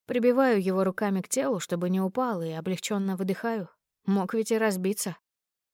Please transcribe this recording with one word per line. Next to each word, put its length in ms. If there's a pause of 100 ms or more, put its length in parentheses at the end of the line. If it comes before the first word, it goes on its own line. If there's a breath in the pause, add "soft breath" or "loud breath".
Прибиваю 520
его 240
руками 380
к 80
телу, 300
чтобы 320
не 100
упал, 400
и 80
облегчённо 680
выдыхаю. 540 (360)
Мог 280
ведь 180
и 60
разбиться. 580 (580)